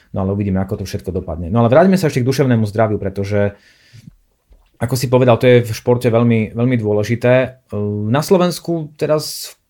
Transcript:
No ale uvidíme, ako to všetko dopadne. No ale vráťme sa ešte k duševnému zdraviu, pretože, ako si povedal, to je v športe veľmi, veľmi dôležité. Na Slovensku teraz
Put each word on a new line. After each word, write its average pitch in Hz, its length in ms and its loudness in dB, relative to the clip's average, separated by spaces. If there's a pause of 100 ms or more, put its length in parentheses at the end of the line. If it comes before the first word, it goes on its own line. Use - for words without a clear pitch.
(160)
No 95 80 -4
ale 98 80 -2
uvidíme, 101 320 -2
ako 98 160 -8
to 98 80 -8
všetko 92 240 -10
dopadne. 85 400 -8
No 117 80 2
ale 117 80 2
vráťme 180 320 4
sa 160 80 0
ešte 131 160 -2
k 117 80 0
duševnému 123 320 2
zdraviu, 107 320 -2
pretože, 98 600 -2 (1200)
ako 120 220 -4
si 135 80 -4
povedal, 123 340 4
to 127 80 2
je 123 160 8
v 110 80 -6
športe 123 380 0
veľmi, 113 420 2
veľmi 123 240 0
dôležité. 117 880 0 (480)
Na 139 80 2
Slovensku 170 800 -2
teraz 151 560 -4 (160)